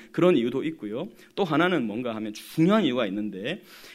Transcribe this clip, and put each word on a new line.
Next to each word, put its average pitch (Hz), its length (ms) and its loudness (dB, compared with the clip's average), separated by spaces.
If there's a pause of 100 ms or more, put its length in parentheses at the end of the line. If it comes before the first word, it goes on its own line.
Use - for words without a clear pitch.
(120)
그런 180 260 4
이유도 120 260 0
있고요. 147 460 -8 (240)
또 202 100 0
하나는 156 440 2
뭔가 117 280 -6
하면, 107 180 -8
중요한 190 520 2
이유가 123 220 0
있는데, 104 560 -6 (320)